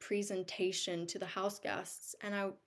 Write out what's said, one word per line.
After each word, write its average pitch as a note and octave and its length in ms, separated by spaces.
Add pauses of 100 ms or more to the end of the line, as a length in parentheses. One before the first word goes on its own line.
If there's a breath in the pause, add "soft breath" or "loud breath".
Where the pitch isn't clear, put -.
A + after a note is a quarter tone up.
presentation F#3 1080
to F#3+ 100
the F3+ 80
house G3 320
guests, - 640
and G#3 120
I, G3 160 (160)